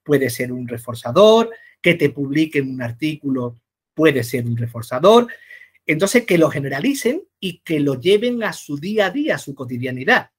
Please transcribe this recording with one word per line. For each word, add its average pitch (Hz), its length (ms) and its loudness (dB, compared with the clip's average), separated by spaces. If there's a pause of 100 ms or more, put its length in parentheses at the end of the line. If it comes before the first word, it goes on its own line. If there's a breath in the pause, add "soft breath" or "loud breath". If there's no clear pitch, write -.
puede 135 260 2
ser 123 240 -6
un 123 160 -8
reforzador, 165 840 2 (300 loud breath)
que 170 140 2
te 147 160 2
publiquen 143 600 -2
un 127 120 -8
artículo 127 760 -6 (380)
puede 147 280 2
ser 117 220 -4
un 117 120 -2
reforzador. 135 720 2 (580 loud breath)
Entonces, 196 400 0
que 185 100 2
lo 160 140 4
generalicen 226 720 -4 (180)
y 180 200 -10
que 156 200 -2
lo 139 180 0
lleven 214 440 2
a 185 100 -4
su - 240 -10
día 196 300 0
a 180 40 -4
día, 277 260 -2
a - 20 -8
su 139 160 -12
cotidianidad. 127 840 -2